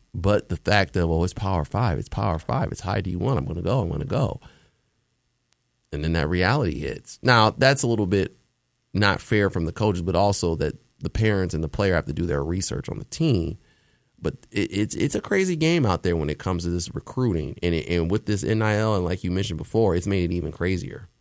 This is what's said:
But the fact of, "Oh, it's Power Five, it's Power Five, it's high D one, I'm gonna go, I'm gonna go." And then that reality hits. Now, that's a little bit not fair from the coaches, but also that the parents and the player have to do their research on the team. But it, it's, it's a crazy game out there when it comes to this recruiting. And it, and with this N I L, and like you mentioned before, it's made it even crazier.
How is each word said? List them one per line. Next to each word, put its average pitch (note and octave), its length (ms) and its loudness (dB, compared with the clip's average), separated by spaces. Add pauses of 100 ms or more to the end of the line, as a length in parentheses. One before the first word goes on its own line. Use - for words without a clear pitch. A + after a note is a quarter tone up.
(140)
But G2 360 0
the F2 80 -4
fact G2 380 2
of, E2+ 140 2
"Oh, E2 140 2
it's F#2+ 100 -2
Power F#2 320 -2
Five, G2+ 320 0
it's - 120 -8
Power E2+ 280 -2
Five, C3 340 -4
it's - 100 -10
high G2+ 200 -2
D F2+ 140 -4
one, G2+ 240 0
I'm - 60 -4
gonna - 180 -6
go, B2 160 0
I'm F2+ 100 -2
gonna C#2+ 160 -4
go." - 340 -2 (1500)
And D2 120 -6
then E2 100 0
that D#2 160 0
reality F2+ 480 0
hits. - 460 -8
Now, A2+ 260 6
that's C3+ 320 4
a B2 60 0
little G#2+ 180 2
bit F#2+ 320 0 (560)
not G2+ 260 2
fair G2+ 300 2
from E2+ 160 -2
the D#2 60 -4
coaches, G2 320 0
but F2 120 0
also F#2 420 2
that D2+ 180 -2 (240)
the - 100 -6
parents G2 460 0
and D#2+ 80 -2
the D2+ 60 -4
player F#2+ 260 0
have D#2+ 100 0
to - 80 -6
do E2+ 140 -2
their C#2+ 160 -2
research F2+ 440 -4
on - 120 -8
the - 60 -12
team. A2+ 520 0 (600)
But - 140 -4 (180)
it, - 200 -2
it's, - 240 -2
it's C#3+ 180 0
a - 80 -2
crazy F#3+ 340 0
game D#3 300 2
out F#2 160 2
there F2 160 2
when D2 140 0
it - 80 -4
comes F2+ 240 -2
to F2 80 -2
this F2 220 -4
recruiting. F2+ 680 -2
And F2 140 2
it, - 120 -2
and E2+ 220 0
with G#2 160 0
this G#2 180 0
N A2 200 0
I G#2+ 140 2
L, A2 180 2
and F2+ 100 0
like F2+ 180 -4
you F2+ 60 -2
mentioned F2+ 300 -2
before, F#2+ 360 2
it's F2 120 0
made F2+ 240 2
it - 20 0
even D#2+ 180 -2
crazier. F2+ 560 -4 (140)